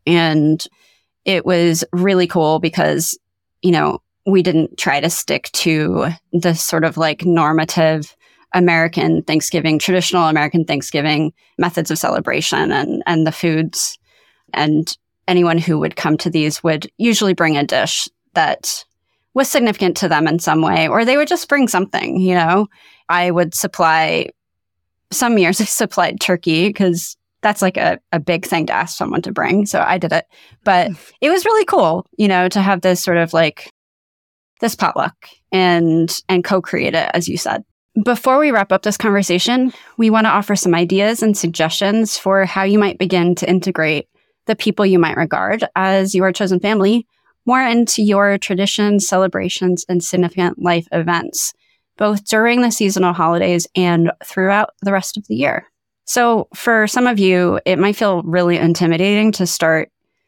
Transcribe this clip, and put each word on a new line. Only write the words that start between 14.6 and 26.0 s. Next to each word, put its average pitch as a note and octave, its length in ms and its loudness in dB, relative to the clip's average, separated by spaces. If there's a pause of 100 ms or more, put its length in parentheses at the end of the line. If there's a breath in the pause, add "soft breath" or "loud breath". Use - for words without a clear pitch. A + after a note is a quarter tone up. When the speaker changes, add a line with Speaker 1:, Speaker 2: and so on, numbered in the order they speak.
Speaker 1:
anyone F3 320 2
who D#3+ 200 0
would D#3 160 -4
come D#3 220 -2
to - 120 -4
these D3+ 340 -2
would D#3 340 -2
usually G#3+ 360 2
bring D#3+ 220 0
a C#3+ 80 0
dish - 460 -4 (240)
that - 500 -2 (500)
was C4 140 0
significant G#3+ 500 0
to F3+ 120 -2
them D#3+ 180 2
in D#3+ 120 0
some D#3+ 220 0
way, D#3+ 260 2
or A3 180 0
they B3+ 100 2
would D4 120 0
just F4 200 -4
bring C#4 200 2
something, - 520 -2
you F#3 140 2
know? F3+ 340 2 (400 soft breath)
I F3 240 0
would E3+ 220 0
supply, D#3+ 760 0 (840)
some A#3 260 2
years F3+ 240 2
<laughs> - 0 -
I G3+ 40 -2
supplied F#3 540 -2